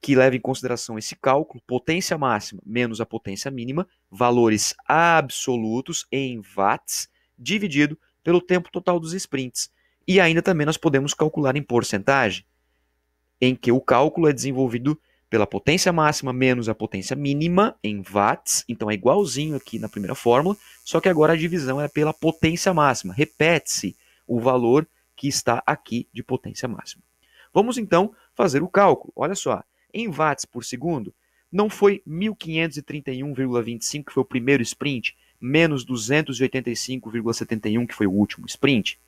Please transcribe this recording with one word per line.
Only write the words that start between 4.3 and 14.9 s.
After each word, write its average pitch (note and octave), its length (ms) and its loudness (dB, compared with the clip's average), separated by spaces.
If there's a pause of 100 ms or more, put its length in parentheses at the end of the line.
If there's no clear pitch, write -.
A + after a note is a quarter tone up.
absolutos C#3 1300 0
em B2+ 300 -4 (140)
watts, - 540 -2 (300)
dividido D3 580 0 (240)
pelo E3+ 200 2
tempo F3+ 280 -2
total F3+ 300 0
dos D#3+ 140 -8
sprints. C3+ 580 -6 (340)
E F#3 140 4
ainda E3 220 4
também E3 240 2
nós D#3 120 0
podemos C#3 360 0
calcular D3+ 420 0
em D3 80 -4
porcentagem, A2 840 0 (920)
em B2+ 160 4
que B2 160 0
o B2+ 80 4
cálculo D#3 480 2
é D3 60 4
desenvolvido C3 680 -2 (300)